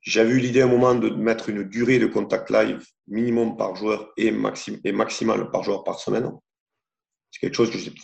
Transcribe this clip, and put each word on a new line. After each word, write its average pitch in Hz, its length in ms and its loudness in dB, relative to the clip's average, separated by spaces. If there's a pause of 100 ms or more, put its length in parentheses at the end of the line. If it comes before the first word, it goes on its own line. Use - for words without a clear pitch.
j'avais 113 300 2
eu 131 80 4
l'idée 123 220 2
à 131 40 6
un 123 40 4
moment 123 260 6
de 110 140 0
mettre 110 400 -2
une 104 140 -4
durée 117 340 0
de 113 100 4
contact - 420 -2
live 110 340 2 (240)
minimum 117 480 0
par 101 200 -4
joueur 107 420 -4
et 110 140 2
maxi-, 107 520 -4
et 101 80 -2
maximale 107 580 -2
par 92 140 -2
joueur 98 200 -4
par 95 160 -6
semaine. 120 320 -4 (1000)
C'est - 80 -20
quelque - 160 -4
chose 117 160 2
que 101 60 -6
j'ai - 160 -10 (100)